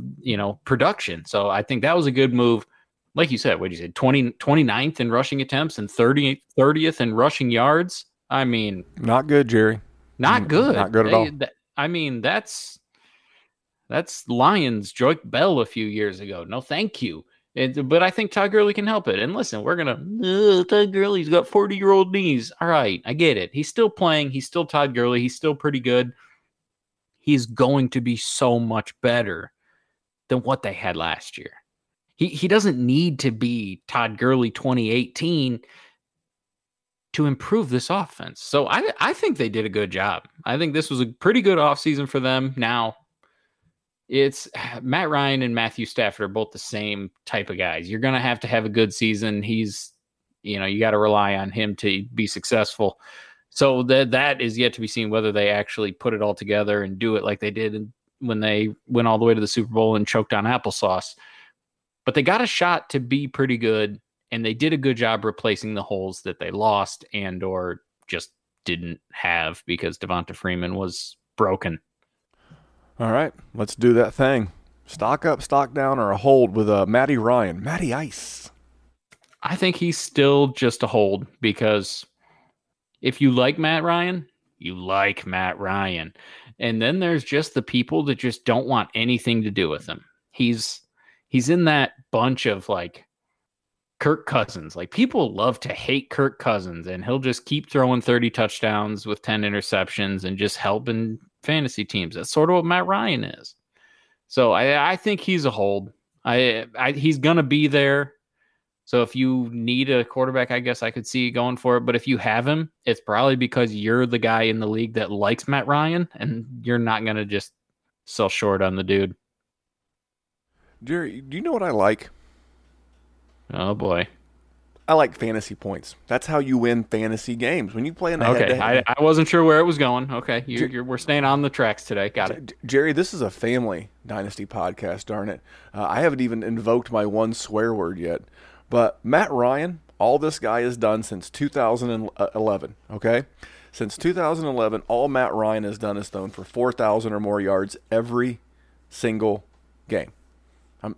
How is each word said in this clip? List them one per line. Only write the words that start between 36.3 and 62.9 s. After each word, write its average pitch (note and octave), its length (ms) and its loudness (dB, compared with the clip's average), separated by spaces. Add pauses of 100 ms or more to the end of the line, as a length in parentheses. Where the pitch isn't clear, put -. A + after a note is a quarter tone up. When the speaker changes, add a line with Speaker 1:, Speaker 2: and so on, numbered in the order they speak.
Speaker 1:
to D3+ 140 2
improve C#3+ 420 0
this B2 220 -2
offense. E3 500 -6
So C#3+ 260 0
I, G4 220 0 (100)
I C#4+ 140 2
think F4 240 -2
they A#2+ 120 0
did G#2+ 160 -4
a G#2+ 40 -4
good G2+ 220 -2
job. F#2+ 360 -4 (180)
I B2 120 -2
think D#3 160 -2
this D3+ 160 -2
was C3+ 100 -4
a B2 60 2
pretty F#3+ 380 2
good F#3 160 4
offseason C#3+ 500 0
for C#3 100 -2
them. C3 380 -2
Now, A#2 380 -2 (1120)
it's, C#3 380 0 (180)
<sighs> A#2 160 -12
Matt D3+ 280 -2
Ryan C#3 340 0
and A#2+ 100 -2
Matthew A2+ 320 -2
Stafford G#2+ 380 -2
are G2+ 40 -4
both G#2+ 240 -4
the - 60 -16
same G#2 540 -8 (160)
type G2+ 240 -6
of F#2 80 -8
guys. E2+ 280 -4
You're A2 120 -6
gonna C3 200 0
have B2 220 -2
to A2+ 60 -10
have A2+ 180 0
a G#2+ 40 -2
good G#2+ 240 2
season. G#2+ 500 -2
He's, A2 500 -4 (480)
you G2+ 180 -8
know, F#2+ 60 -4
you G2 140 -2
gotta A2 180 2
rely G#2 380 4
on G2 160 -6
him G#2 260 -4
to G2 260 -2 (120)
be A2+ 100 0
successful. G#2 760 -2 (520)
So C3 320 2
that, C3 280 4
that C3 300 0
is A2+ 160 -4
yet A#2+ 160 2
to - 80 -10
be A2+ 60 -6
seen A2 240 -4
whether A2 200 0
they G#2 180 2
actually G#2 420 -2
put A2+ 240 -4
it G#2 80 -2
all G#2 100 0
together G#2 500 0
and F#2+ 140 -8
do A2 180 0
it G2 80 0
like G#2 160 -2
they G#2 120 -4
did G#2+ 240 -4
in, G#2+ 180 -10 (260)
when A#2 200 -4
they G#2+ 300 0 (180)
went A#2 200 2
all A2+ 120 4
the A2+ 60 2
way A#2 100 6
to A2 60 -2
the G#2+ 60 -2
Super A2 260 -2
Bowl A2 220 4
and G#2 120 0
choked A2 260 0
on G#2+ 120 0
applesauce. G#2 680 -2 (920)
But B2+ 100 0
they D3 80 2
got G3 180 2
a A#3+ 60 -2
shot F3 420 0
to C#3 100 -2